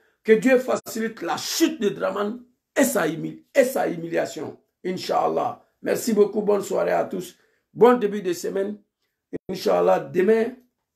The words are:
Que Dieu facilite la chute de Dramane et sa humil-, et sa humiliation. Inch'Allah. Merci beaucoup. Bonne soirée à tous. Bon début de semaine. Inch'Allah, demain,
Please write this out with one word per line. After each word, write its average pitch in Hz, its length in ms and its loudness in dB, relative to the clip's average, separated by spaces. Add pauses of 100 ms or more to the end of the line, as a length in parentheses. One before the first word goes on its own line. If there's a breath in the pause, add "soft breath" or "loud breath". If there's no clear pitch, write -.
(240 soft breath)
Que 220 80 8
Dieu 240 260 6
facilite 220 640 -6
la 160 140 -4
chute - 440 -2
de 202 100 2
Dramane 196 520 -4 (320)
et 285 100 4
sa 196 220 0
humil-, 156 380 -8 (100)
et 277 100 6
sa - 220 -2
humiliation. 165 720 -6 (260)
Inch'Allah. 170 800 -2 (180)
Merci 208 320 -2
beaucoup. 208 280 2
Bonne 202 200 0
soirée 175 300 -2
à 170 120 2
tous. - 320 -10 (360)
Bon 240 260 6
début 208 240 -4
de 180 100 -2
semaine. 196 480 -6 (680)
Inch'Allah, 180 520 2
demain, 208 520 0 (440)